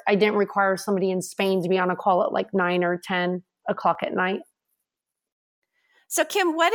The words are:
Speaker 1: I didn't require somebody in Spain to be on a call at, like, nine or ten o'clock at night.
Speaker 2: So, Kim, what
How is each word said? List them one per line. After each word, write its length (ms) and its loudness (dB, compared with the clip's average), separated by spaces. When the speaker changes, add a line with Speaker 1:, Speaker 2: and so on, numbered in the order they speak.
Speaker 1:
I 80 4
didn't 180 2
require 420 2
somebody 340 -2
in 120 -2
Spain 400 0
to 60 -4
be 100 2
on 120 0
a 60 -2
call 280 2
at, 80 -2
like, 200 -4
nine 300 0
or 200 -2
ten 420 -2
o'clock 340 0
at 100 -6
night. 280 -2
Speaker 2:
So, 160 0
Kim, 320 0
what 180 4